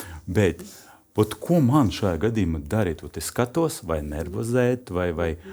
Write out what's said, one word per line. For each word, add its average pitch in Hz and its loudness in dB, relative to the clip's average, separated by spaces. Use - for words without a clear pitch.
bet, 95 2
ot, 110 2
ko 175 2
man 131 6
šajā 90 0
gadījumā 87 0
darīt? 92 -2
Ot, 73 -12
es - -8
skatos, 139 -2
vai 80 -2
nervozēt, 113 -2
vai, 90 0
vai, 85 -2